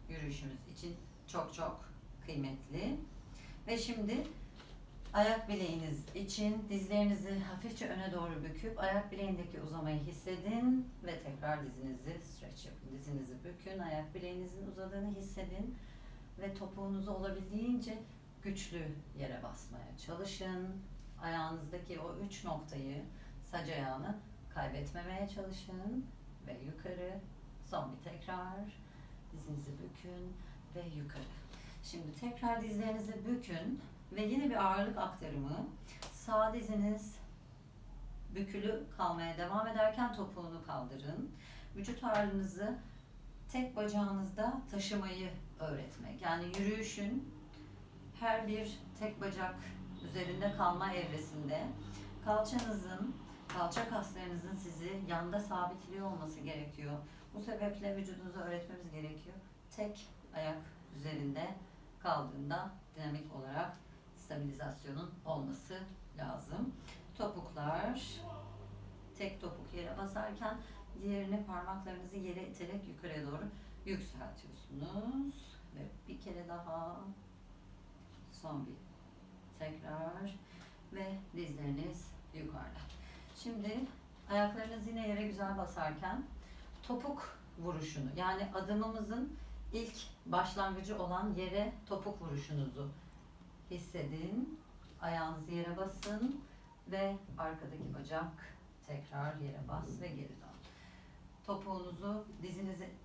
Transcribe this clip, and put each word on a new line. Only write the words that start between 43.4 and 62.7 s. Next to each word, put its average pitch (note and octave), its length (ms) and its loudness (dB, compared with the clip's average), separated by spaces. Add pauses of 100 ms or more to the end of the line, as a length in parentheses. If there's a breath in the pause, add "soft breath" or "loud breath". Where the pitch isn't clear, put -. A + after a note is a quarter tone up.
tek B3+ 240 2
bacağınızda G#3 840 4 (100)
taşımayı F#3+ 580 2 (300)
öğretmek. - 600 -2
Yani F3 240 4
yürüyüşün G#3 880 2 (840 loud breath)
her A3+ 280 6
bir G#3+ 320 2 (200)
tek G#3 220 0
bacak F#3+ 340 2 (500)
üzerinde F#3 520 4
kalma F#3 360 8
evresinde D3+ 720 2 (580 loud breath)
kalçanızın, G#3+ 920 4 (320 loud breath)
kalça A3+ 420 4
kaslarınızın F#3 640 0
sizi F3 520 -2
yanda F3 320 4
sabitliyor F#3+ 720 0
olması D#3 280 -2
gerekiyor. D3 580 -2 (360 loud breath)
Bu G#3 80 -4
sebeple G3+ 560 2
vücudunuza F#3 420 -4
öğretmemiz F3 520 -2
gerekiyor. D#3 440 -6 (400)
Tek G#3 320 -2 (260)
ayak D#3 280 0 (340)
üzerinde C#3+ 600 0 (480 loud breath)
kaldığında D3 640 4 (260)